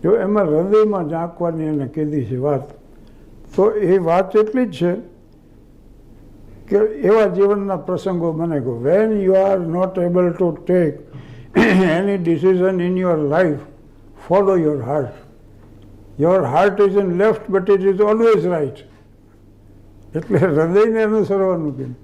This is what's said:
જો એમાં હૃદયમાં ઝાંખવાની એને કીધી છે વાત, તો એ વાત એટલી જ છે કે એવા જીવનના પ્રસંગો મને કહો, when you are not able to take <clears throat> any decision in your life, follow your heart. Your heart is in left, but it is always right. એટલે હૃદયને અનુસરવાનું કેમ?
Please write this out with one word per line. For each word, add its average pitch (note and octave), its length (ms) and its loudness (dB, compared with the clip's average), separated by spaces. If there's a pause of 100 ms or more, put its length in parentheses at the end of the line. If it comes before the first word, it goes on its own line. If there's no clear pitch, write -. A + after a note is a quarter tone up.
જો F#3 120 4
એમાં G3+ 300 0
હૃદયમાં F#3+ 640 0
ઝાંખવાની E3 560 -6
એને D3 240 -4
કીધી D3+ 360 -4
છે A2+ 120 -6
વાત, C3+ 340 -4 (840)
તો G3+ 140 4
એ G3 280 2
વાત F#3 380 0
એટલી G#3+ 300 2
જ G3 60 -10
છે E3+ 220 -2 (1700)
કે G3+ 80 2
એવા G#3+ 500 2
જીવનના G3 500 0
પ્રસંગો E3+ 560 -4
મને D#3+ 280 -4
કહો, A#2+ 220 -6
when F#3+ 280 2 (120)
you F#3+ 120 2
are F#3+ 240 2 (180)
not F#3 220 -2 (100)
able F3+ 240 2
to E3 240 -2 (100)
take F3 320 0 (560)
<clears throat> F#3 460 2
any G3 240 -2
decision F3+ 560 2
in F3+ 160 -2
your F3+ 200 0
life, D3+ 440 0 (680)
follow F#3+ 260 2
your D3+ 280 0
heart. B2+ 300 -4 (1080)
Your F3+ 220 2
heart F#3 380 0
is G3 160 2
in F#3 220 0
left, G#3+ 340 0
but F#3 160 0
it G3 160 2
is G3 160 0
always G#3+ 440 2
right. D#3+ 320 -4 (1400)
એટલે E3 240 -2
હૃદયને F#3 640 2
અનુસરવાનું F#3+ 760 -2
કેમ? B2 280 -10